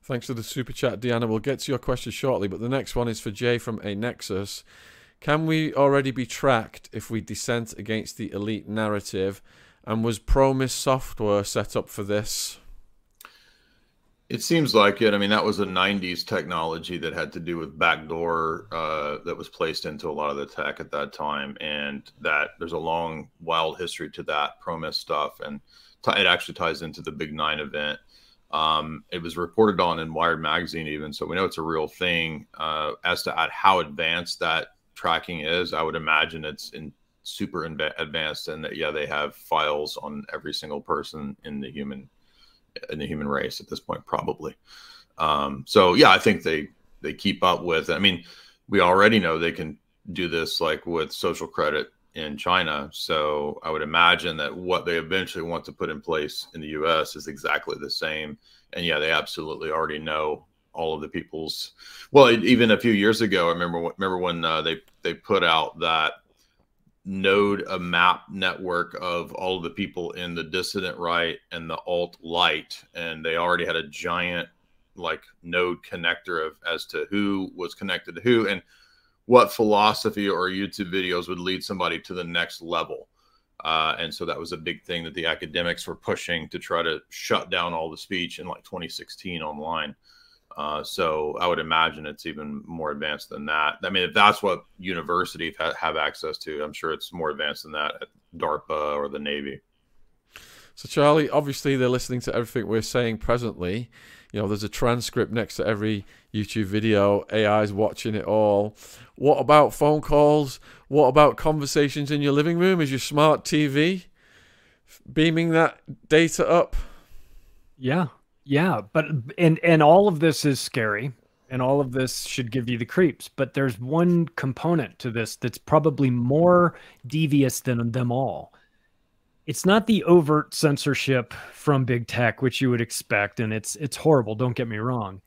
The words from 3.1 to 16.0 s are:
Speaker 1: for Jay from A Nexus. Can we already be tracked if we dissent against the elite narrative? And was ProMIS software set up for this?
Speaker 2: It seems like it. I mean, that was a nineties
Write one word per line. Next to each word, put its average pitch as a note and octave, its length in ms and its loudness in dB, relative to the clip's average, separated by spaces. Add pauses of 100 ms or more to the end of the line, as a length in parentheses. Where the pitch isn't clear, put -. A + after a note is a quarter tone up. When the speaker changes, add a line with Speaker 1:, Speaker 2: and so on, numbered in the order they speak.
Speaker 1:
for A#2 100 -6
Jay A#2+ 280 0
from A2+ 260 -6
A G2+ 100 -4
Nexus. G2+ 680 -6 (560)
Can D#3 240 0
we D#3+ 300 0
already C#3 360 4
be B2 140 -4
tracked - 680 -2
if - 180 -10
we A2 100 -2
dissent A#2 580 -4
against G#2+ 380 -6
the G#2+ 160 -8
elite G#2 340 -6
narrative? G2+ 760 -4 (420)
And A2 180 -2
was A2+ 160 0
ProMIS C3+ 520 4
software G#2+ 760 0
set - 320 -4
up G2+ 140 -4
for G#2+ 120 -10
this? G#2 560 -4 (1700)
Speaker 2:
It A#2 140 -4
seems D#3+ 320 4
like G2+ 260 8
it. G#2+ 100 6
I G2+ 60 2
mean, G2+ 120 2
that G#2 140 4
was G2 140 0
a G2+ 80 0
nineties F#2 560 0